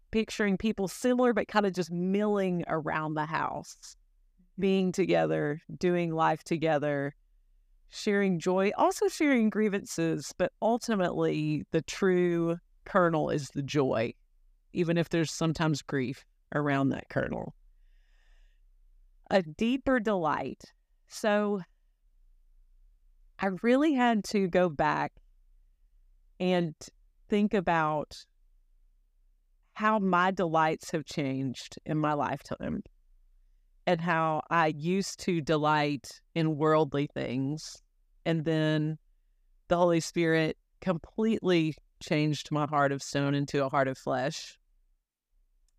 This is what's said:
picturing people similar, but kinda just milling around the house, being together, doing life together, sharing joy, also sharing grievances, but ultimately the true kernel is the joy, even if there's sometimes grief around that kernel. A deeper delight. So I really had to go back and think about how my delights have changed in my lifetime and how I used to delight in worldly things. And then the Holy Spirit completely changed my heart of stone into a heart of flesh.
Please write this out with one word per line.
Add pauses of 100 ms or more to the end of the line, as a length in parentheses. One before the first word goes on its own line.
(120)
picturing
people
similar,
but
kinda
just
milling
around
the
house, (640)
being
together, (160)
doing
life
together, (720)
sharing
joy,
also
sharing
grievances,
but (100)
ultimately
the
true (260)
kernel
is
the
joy, (600)
even
if
there's
sometimes
grief (280)
around
that
kernel. (1800)
A
deeper
delight. (460)
So (1800)
I (120)
really
had
to
go
back (1300)
and (560)
think
about (1500)
how
my
delights
have
changed
in
my
lifetime (1040)
and
how
I
used
to
delight (120)
in
worldly
things. (480)
And
then (680)
the
Holy
Spirit (240)
completely (260)
changed
my
heart
of
stone
into
a
heart
of
flesh. (1200)